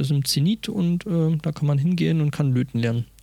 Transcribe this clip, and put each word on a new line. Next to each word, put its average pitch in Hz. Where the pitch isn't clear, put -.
ist 139
im 139
Zenit 175
und, 175
äh, 165
da 156
kann 147
man 143
hingehen 165
und 147
kann 139
löten 123
lernen. 117